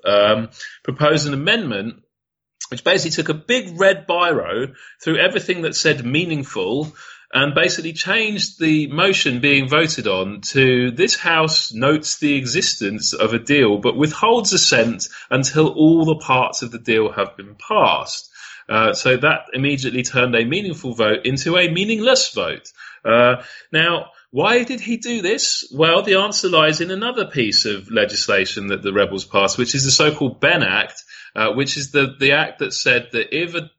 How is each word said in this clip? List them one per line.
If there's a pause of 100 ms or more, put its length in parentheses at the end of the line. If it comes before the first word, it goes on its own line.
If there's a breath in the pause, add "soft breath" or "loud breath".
um, (320 loud breath)
proposed
an
amendment (680)
which
basically
took
a
big
red
biro (280 loud breath)
through
everything
that
said
meaningful (420 loud breath)
and
basically
changed
the
motion
being
voted
on
to,
"This
House
notes
the
existence
of
a
deal
but
withholds
assent (240 loud breath)
until
all
the
parts
of
the
deal
have
been
passed." (400 loud breath)
Uh,
so
that
immediately
turned
a
meaningful
vote
into
a
meaningless
vote. (320 loud breath)
Uh, (280 loud breath)
now, (180 soft breath)
why
did
he
do
this?
Well,
the
answer
lies
in
another
piece
of
legislation
that
the
rebels
passed,
which
is
the
so-called
Benn
Act, (320 loud breath)
uh,
which
is
the,
the
act
that
said
that
if
a